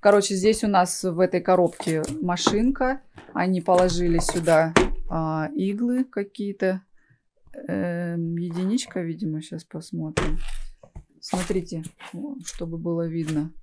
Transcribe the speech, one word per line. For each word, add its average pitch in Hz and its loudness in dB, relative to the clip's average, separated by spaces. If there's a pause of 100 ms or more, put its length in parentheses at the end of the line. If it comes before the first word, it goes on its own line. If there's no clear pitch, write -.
Короче, 202 4
здесь 214 2
у 220 2
нас 185 2
в 175 0
этой 180 4
коробке 175 2 (200)
машинка. 247 0 (320)
Они 180 0
положили 175 4
сюда, 165 2 (360)
а, 160 -2
иглы 240 -2
какие-то. 202 -4 (880)
Эм, 170 -4
единичка, 185 -2
видимо, 160 -6
щас 165 -12
посмотрим. 160 -4 (840)
Смотрите, 180 -4 (320)
о, 285 -10
чтобы 165 -8
было 170 -4
видно. 160 -4 (100)